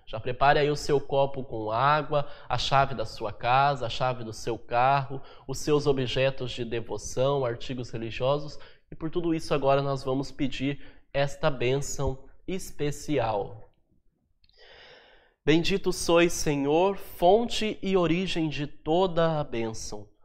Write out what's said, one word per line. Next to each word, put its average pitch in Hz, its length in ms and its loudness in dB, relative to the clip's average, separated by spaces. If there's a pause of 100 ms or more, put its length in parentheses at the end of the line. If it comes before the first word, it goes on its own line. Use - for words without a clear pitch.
Já - 140 -8
prepare 139 380 4
aí 147 140 2
o 147 40 0
seu 143 260 0
copo 135 420 0
com 110 260 -6
água, 143 560 2 (220)
a 123 100 -2
chave 135 380 2
da 110 100 -4
sua 104 280 -6
casa, 131 520 2
a 110 40 -4
chave 123 340 -2
do 110 80 -10
seu 113 260 -4
carro, 131 640 0 (260)
os 131 100 -6
seus 147 280 2
objetos 131 680 0
de 123 120 -6
devoção, 123 800 -2
artigos 120 460 -4
religiosos. 127 680 -2 (320)
E - 60 -16
por 160 140 -6
tudo 170 260 0
isso 160 180 -4
agora 139 280 4
nós 139 220 -2
vamos 131 280 -2
pedir 139 480 -4 (340)
esta 139 360 0
bênção 135 760 0 (240)
especial. 143 1300 -4 (1700)
Bendito 175 460 4
sois, 170 400 4
Senhor, 156 640 2
fonte 214 840 2
e 190 160 2
origem 170 500 2
de 143 180 -4
toda 165 720 0
a 147 40 0
bênção, 113 640 -6 (180)